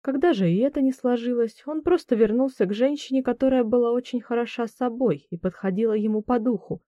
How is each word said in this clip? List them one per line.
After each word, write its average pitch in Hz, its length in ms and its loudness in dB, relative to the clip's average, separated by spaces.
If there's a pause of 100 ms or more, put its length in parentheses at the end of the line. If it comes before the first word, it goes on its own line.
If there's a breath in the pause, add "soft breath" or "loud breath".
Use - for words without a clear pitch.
Когда 285 320 0
же 190 180 2
и 170 60 4
это 277 240 0
не 262 100 4
сложилось, 240 760 -2
он 302 160 -6
просто 339 340 2
вернулся 226 500 2
к 202 80 -2
женщине, 262 480 0
которая 254 400 2
была 233 300 2
очень 247 280 -4
хороша 233 460 -4
собой 233 640 -2
и 175 80 -8
подходила 196 540 -2
ему 214 300 -2
по 247 180 0
духу 214 480 -4